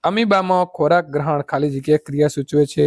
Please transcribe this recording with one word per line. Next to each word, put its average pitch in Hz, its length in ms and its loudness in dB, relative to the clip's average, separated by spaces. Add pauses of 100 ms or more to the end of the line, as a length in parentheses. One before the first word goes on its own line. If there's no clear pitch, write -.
અમીબામાં 190 600 2
ખોરાક 165 440 0
ગ્રહણ 143 320 -2
ખાલી 147 280 -2
જગ્યા 143 360 0
ક્રિયા 147 220 0
સૂચવે 147 380 0
છે, 147 220 0